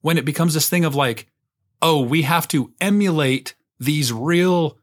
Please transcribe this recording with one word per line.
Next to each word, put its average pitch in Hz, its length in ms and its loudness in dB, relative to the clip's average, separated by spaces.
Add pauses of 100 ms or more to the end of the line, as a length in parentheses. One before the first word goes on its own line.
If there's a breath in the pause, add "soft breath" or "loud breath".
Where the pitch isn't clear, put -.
when 165 160 0
it 139 80 -2
becomes 156 300 -2
this 156 140 -2
thing 175 160 0
of, 147 100 -2
like, 127 320 -2 (540)
"Oh, 160 220 2
we 139 200 0
have 160 260 0
to 139 320 -2
emulate 170 720 0 (260)
these 135 320 0
real 170 720 0